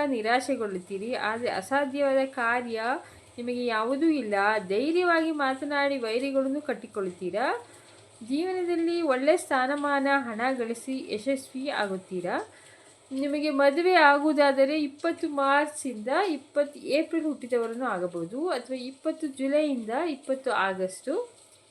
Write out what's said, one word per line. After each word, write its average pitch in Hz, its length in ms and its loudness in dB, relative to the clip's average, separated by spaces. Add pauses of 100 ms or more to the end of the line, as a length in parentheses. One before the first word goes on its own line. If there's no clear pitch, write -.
ನಿರಾಶೆಗೊಳ್ಳುತ್ತೀರಿ. 226 1080 -2
ಆದರೆ 226 360 -2
ಅಸಾಧ್ಯವಾದ 269 760 0
ಕಾರ್ಯ 240 560 -2 (540)
ನಿಮಗೆ 247 280 -4
ಯಾವುದೂ 240 420 0
ಇಲ್ಲ. 254 280 2 (340)
ಧೈರ್ಯವಾಗಿ 320 640 2
ಮಾತನಾಡಿ 277 680 0
ವೈರಿಗಳನ್ನು 269 600 0
ಕಟ್ಟಿಕೊಳ್ಳುತ್ತೀರಾ. 226 1080 -4 (560)
ಜೀವನದಲ್ಲಿ 339 800 0
ಒಳ್ಳೆ 285 340 4
ಸ್ಥಾನಮಾನ, 277 760 0
ಹಣ 233 280 0 (180)
ಗಳಿಸಿ 240 560 -6
ಯಶಸ್ವಿ 269 540 -4
ಆಗುತ್ತೀರಾ. 185 800 -4 (640)
ನಿಮಗೆ 285 380 -2
ಮದುವೆ 285 420 4
ಆಗುವುದಾದರೆ 285 880 6
ಇಪ್ಪತ್ತು 330 480 -4
ಮಾರ್ಚಿಂದ 277 800 0 (200)
ಇಪ್ಪತ್ತು 294 520 -4
ಏಪ್ರಿಲ್ 311 440 0
ಹುಟ್ಟಿದವರನ್ನು 240 600 -2
ಆಗಬಹುದು, 180 640 -4
ಅಥವಾ 262 280 -4
ಇಪ್ಪತ್ತು 269 500 -6
ಜುಲೈಯಿಂದ 269 640 0 (180)
ಇಪ್ಪತ್ತು 262 420 -4
ಆಗಸ್ಟು, 196 840 -2 (380)